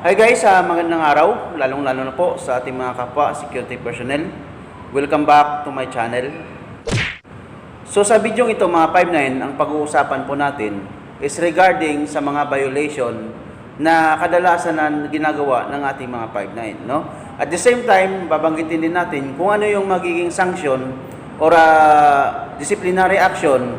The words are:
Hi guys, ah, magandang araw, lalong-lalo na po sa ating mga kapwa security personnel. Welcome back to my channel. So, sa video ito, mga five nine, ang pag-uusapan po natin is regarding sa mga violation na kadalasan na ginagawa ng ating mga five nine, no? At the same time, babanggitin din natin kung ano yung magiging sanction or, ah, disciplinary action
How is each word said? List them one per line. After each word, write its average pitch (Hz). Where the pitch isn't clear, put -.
Hi 190
guys, 233
ah, 196
magandang 170
araw, 160
lalong-lalo 135
na 131
po 180
sa 127
ating 127
mga 127
kapwa 123
security 120
personnel. 127
Welcome 143
back 147
to 147
my 135
channel. 123
So, 202
sa 214
video 226
ito, 208
mga 165
five 180
nine, 139
ang 135
pag-uusapan 147
po 139
natin 110
is 143
regarding 160
sa 147
mga 143
violation 135
na 160
kadalasan 175
na 151
ginagawa 147
ng 143
ating 123
mga 117
five 98
nine, 107
no? 131
At 143
the 160
same 240
time, 190
babanggitin 160
din 165
natin 147
kung 196
ano 208
yung 202
magiging 175
sanction 143
or, 165
ah, 151
disciplinary 185
action 131